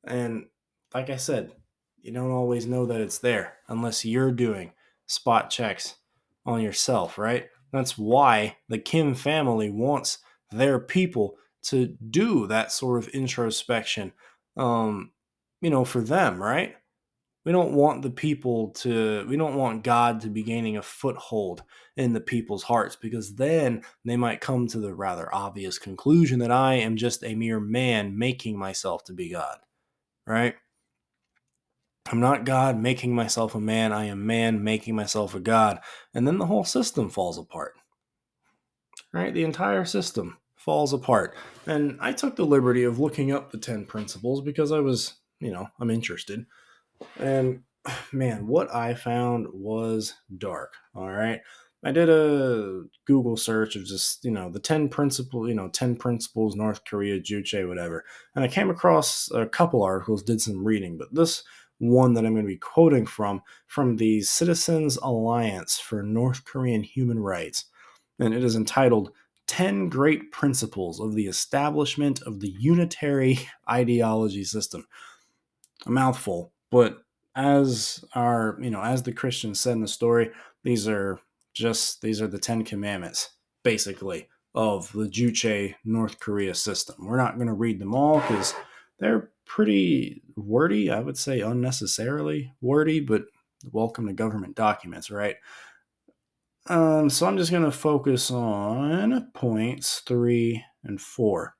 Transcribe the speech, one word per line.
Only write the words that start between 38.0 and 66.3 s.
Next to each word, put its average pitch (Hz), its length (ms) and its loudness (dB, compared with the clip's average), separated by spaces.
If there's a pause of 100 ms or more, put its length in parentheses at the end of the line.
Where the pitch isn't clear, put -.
right? 170 200 -4
The 170 100 0
entire 180 420 -2
system 92 520 -6 (180)
falls 147 380 0
apart. 123 420 0 (320)
And 147 340 0
I 262 100 -2
took - 240 -4
the 180 100 0
liberty 127 380 6
of 120 160 0
looking 143 320 0
up 139 200 -4
the 110 80 -12
ten 107 260 -8
principles 107 560 -6
because 147 300 -2
I 147 80 2
was, 131 360 0 (240)
you 117 120 -6
know, 92 160 -8 (120)
I'm 117 120 0
interested. 113 540 -6 (720)
And 131 440 0 (240)
<sighs> - 280 -10
man, 117 340 -2
what 160 260 2
I 120 200 -2
found 120 600 -2
was 110 600 -4 (240)
dark, 90 360 -8 (200)
all 95 160 -10
right? 110 320 -2 (420)
I 139 80 -2
did 165 180 4
a 131 760 4 (220)
Google 120 320 4
search 110 380 0
of 98 100 -10
just, - 400 -4
you 120 60 -2
know, 92 180 -4
the 92 100 -10
ten 151 300 0
principle-, 131 580 -2
you 120 60 0
know, 95 160 -2
ten 123 260 0
principles, 113 600 -2
North 107 300 -2
Korea, 101 340 -2
Juche, 98 480 -4
whatever. 87 380 -6 (300)
And 139 80 0
I 131 40 2
came 190 240 2
across 170 600 2
a 113 140 0
couple - 380 2
articles, 95 400 0
did 110 180 0
some 98 220 -4
reading, 95 340 -2
but - 160 -12
this 165 300 2 (340)
one 123 360 6
that 113 120 2
I'm 110 80 2
gonna 107 140 0
be 92 100 -6
quoting 147 480 6
from, 101 380 -4 (240)
from 123 300 2
the 110 240 4
Citizens 160 840 2
Alliance 113 720 0
for 104 240 -6
North 117 440 0